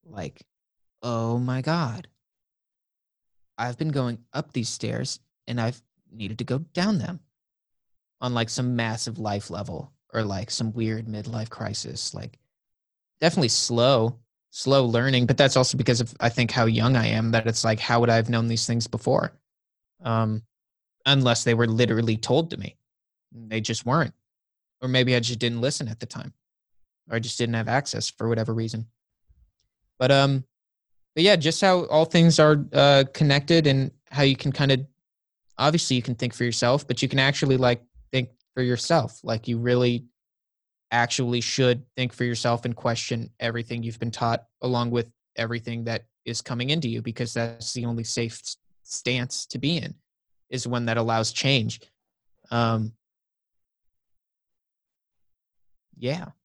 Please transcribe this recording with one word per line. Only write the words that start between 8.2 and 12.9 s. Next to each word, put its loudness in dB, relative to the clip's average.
like, 0
some -2
massive -4
life -4
level -10
or, -2
like, -6
some -4
weird -4
midlife -8
crisis. -10
Like, -14